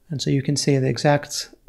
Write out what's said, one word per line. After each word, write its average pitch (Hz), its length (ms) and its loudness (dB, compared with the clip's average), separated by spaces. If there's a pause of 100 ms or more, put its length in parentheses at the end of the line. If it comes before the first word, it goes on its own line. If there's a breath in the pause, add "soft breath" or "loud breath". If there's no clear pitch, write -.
And 139 120 -6
so - 80 -2
you 139 140 2
can 147 120 0
see 139 220 2
the 135 120 0
exact 143 600 0 (200)